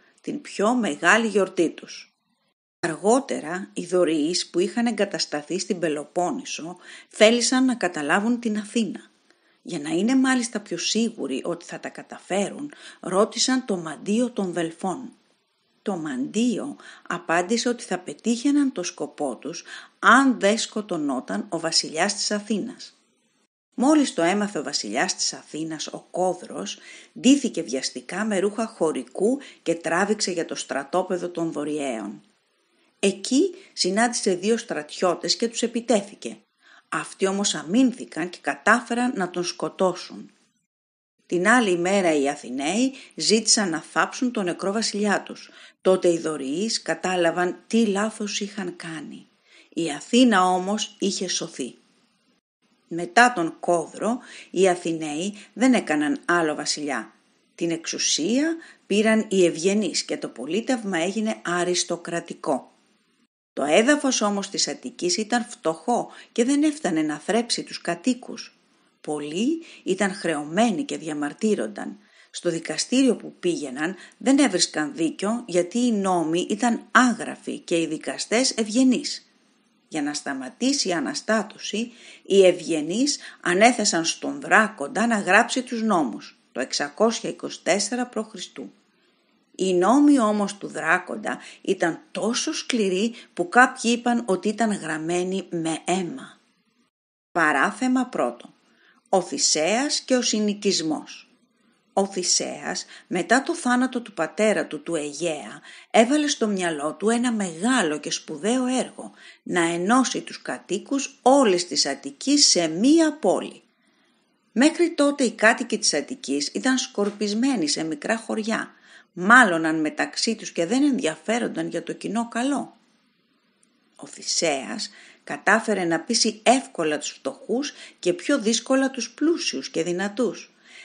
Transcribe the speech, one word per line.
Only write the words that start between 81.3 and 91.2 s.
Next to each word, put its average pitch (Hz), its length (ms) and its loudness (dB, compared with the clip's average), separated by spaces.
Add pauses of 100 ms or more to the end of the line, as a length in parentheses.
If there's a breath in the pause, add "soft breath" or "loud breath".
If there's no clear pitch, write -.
οι 190 220 8
ευγενείς 175 720 2 (240 loud breath)
ανέθεσαν 196 640 4
στον 139 360 -6
Δράκοντα 185 680 2
να 226 120 2
γράψει 208 420 4
τους 240 200 -6
νόμους, 170 560 -2 (140)
το - 80 -10
εξακόσια 147 720 0
είκοσι - 340 -10
τέσσερα 240 460 0
π.Χ. - 240 -8 (1200)
Οι 185 180 0
νόμοι 262 460 6
όμως 214 380 0
του 156 100 -12
Δράκοντα 160 720 -2 (220 loud breath)